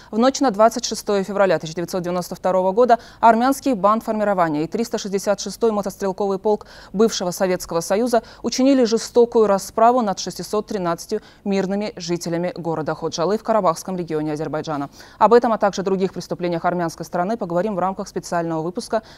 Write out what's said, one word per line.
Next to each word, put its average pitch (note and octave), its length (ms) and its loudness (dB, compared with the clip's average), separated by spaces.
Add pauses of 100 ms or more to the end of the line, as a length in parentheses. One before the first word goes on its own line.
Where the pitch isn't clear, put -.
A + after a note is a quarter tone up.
(120)
В G#3+ 60 -2
ночь C4 200 2
на C4 140 2
двадцать A3 320 4
шестое G3+ 400 -2
февраля G3 340 2
тысяча D#3+ 160 -8
девятьсот F3 300 -6
девяносто F3+ 320 -6
второго F#3 340 0
года A#3 300 4 (180)
армянский B3 560 4
бандформирование G3+ 880 0
и E3 60 -2
триста A3+ 300 -4
шестьдесят G3 420 -2
шестой G#3+ 320 -2
мотострелковый G3 680 -4
полк G#3 280 -2 (260)
бывшего G3 400 0
Советского F3+ 480 -2
Союза A3+ 420 0 (220)
учинили C4 400 4
жестокую A3+ 640 2
расправу A3+ 520 4
над G3+ 200 -4
шестисот F#3 480 -6
тринадцатью F#3 540 -4 (220)
мирными G3+ 520 -2
жителями E3+ 580 -4
города D#3 400 -4
Ходжалы E3+ 420 -2
в G#3+ 60 -6
Карабахском F#3 540 0
регионе D#3 380 -4
Азербайджана. D3 560 -6 (280)
Об G#3 140 6
этом, A#3+ 200 6
а G#3 60 0
также G3+ 240 0
других F#3+ 300 0
преступлениях F3 520 -4
армянской F3 400 -2
стороны F3+ 320 -2
поговорим F#3+ 380 -2
в F3 60 -2
рамках F#3+ 260 -4
специального E3 560 -4
выпуска A3 400 -4 (160)